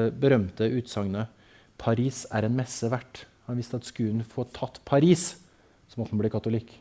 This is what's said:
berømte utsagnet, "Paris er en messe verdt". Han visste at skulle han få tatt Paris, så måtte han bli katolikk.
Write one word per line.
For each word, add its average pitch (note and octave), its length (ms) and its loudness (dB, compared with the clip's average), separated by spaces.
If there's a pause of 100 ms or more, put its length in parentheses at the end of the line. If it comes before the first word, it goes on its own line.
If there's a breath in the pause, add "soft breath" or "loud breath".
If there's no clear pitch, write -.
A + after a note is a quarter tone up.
(160)
berømte A2+ 560 4
utsagnet, G#2+ 560 -4 (480 loud breath)
"Paris A#2+ 560 0
er G#2+ 140 0
en A#2 100 0
messe A#2+ 320 -4
verdt". - 380 -6 (180)
Han B2 160 -4
visste A#2+ 160 -6
at A#2 80 -6
skulle A2 300 -4
han A2+ 100 -2
få A#2+ 220 -8 (100)
tatt - 220 -8 (100)
Paris, E3 460 4 (560 soft breath)
så - 100 -18
måtte A2 140 -6
han G#2 80 2
bli G#2+ 100 2
katolikk. A2+ 380 -2 (100)